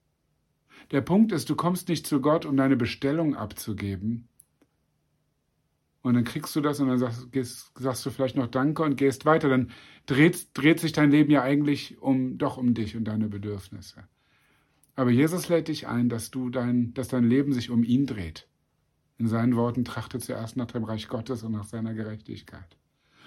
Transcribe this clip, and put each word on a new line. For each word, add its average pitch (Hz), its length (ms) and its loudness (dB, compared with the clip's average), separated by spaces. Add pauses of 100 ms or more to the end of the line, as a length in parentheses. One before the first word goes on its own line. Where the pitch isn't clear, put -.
(920)
Der 139 80 2
Punkt 208 320 4
ist, 156 180 -2
du 147 60 0
kommst 180 320 -2
nicht 156 180 -2
zu 143 140 0
Gott, 151 260 2
um 139 100 0
deine 135 200 4
Bestellung 139 580 0
abzugeben. 101 920 -6 (1700)
Und 123 120 2
dann 120 100 4
kriegst - 300 -8
du 160 60 2
das 143 180 0
und 139 100 2
dann 127 100 2
sagst, 123 340 -4
gehst, - 440 -6
sagst 127 280 -4
du 139 60 -4
vielleicht 131 260 -2
noch 127 120 0
Danke 147 340 0
und 147 140 2
gehst 135 280 0
weiter. 151 240 4
Dann 127 220 2 (360)
dreht, 160 460 4
dreht 156 260 4
sich 160 140 -2
dein 151 180 4
Leben 147 200 6
ja 139 120 6
eigentlich 143 580 0
um, 131 380 0
doch 143 180 -2
um 123 180 2
dich 110 220 -2
und 113 80 -4
deine 107 240 0
Bedürfnisse. 101 760 -10 (880)
Aber 127 160 2
Jesus 156 380 2
lädt 165 200 2
dich 151 200 -6
ein, 120 200 0
dass 113 220 -4
du 127 200 -6
dein, 123 440 -2
dass 123 140 -6
dein 123 160 2
Leben 135 280 4
sich 117 180 -4
um 117 120 2
ihn 127 240 2
dreht. 90 400 -10 (720)
In 117 100 0
seinen 117 260 2
Worten, 120 300 0
"Trachtet 120 400 -8
zuerst 110 320 -10
nach 123 100 -4
dem 117 160 -6
Reich 110 240 -6
Gottes 117 380 -8
und 110 80 -6
nach 104 120 -6
seiner 113 300 -8
Gerechtigkeit. 107 840 -12 (500)